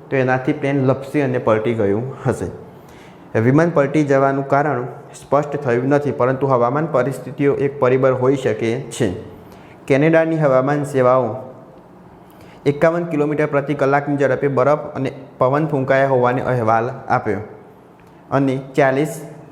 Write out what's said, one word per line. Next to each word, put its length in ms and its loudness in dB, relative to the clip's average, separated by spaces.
તો 60 -4
એનાથી 380 0
પ્લેન 320 -2
લપસી 360 0
અને 160 0
પલટી 360 0
ગયું 400 -2
હશે. 200 -2
વિમાન 300 4
પલટી 340 2
જવાનું 440 2
કારણ 360 0
સ્પષ્ટ 400 -2
થયું 300 -2
નથી, 260 0
પરંતુ 360 0
હવામાન 380 2
પરિસ્થિતિઓ 720 -2
એક 240 -2
પરિબળ 320 4
હોઈ 240 2
શકે 460 -2
છે. 320 -4
કેનેડાની 500 2
હવામાન 460 2
સેવાઓ 520 2
એકાવન 380 2
કિલોમીટર 420 0
પ્રતિ 280 -2
કલાકની 440 0
ઝડપે 300 0
બરફ 320 2
અને 160 -4
પવન 300 2
ફૂંકાયા 400 2
હોવાનો 380 0
અહેવાલ 440 0
આપ્યો 280 0
અને 280 0
ચાલીસ, 460 0